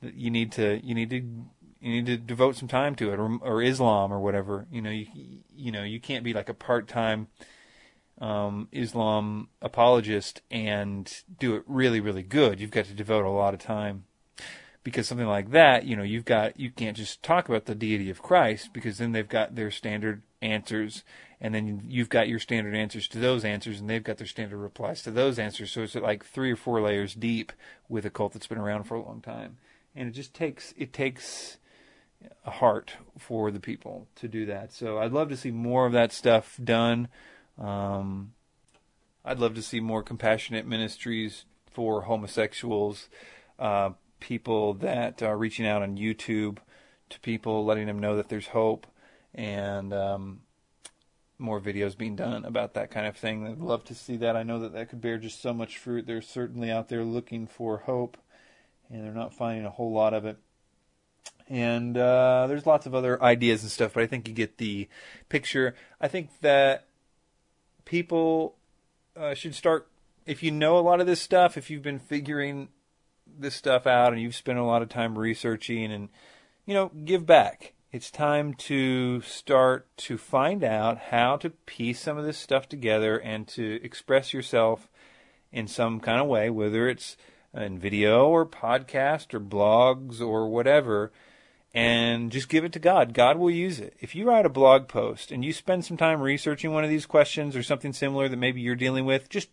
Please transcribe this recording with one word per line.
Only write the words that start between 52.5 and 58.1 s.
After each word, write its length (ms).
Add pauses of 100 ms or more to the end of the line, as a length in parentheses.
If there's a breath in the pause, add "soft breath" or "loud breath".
that 160
kind 160
of 120
thing. 280
I'd 140
love 260
to 100
see 220
that. 180
I 60
know 180
that 140
that 160
could 120
bear 160
just 220
so 140
much 240
fruit. 300
They're 140
certainly 500
out 180
there 140
looking 420
for 340
hope. 380 (760 soft breath)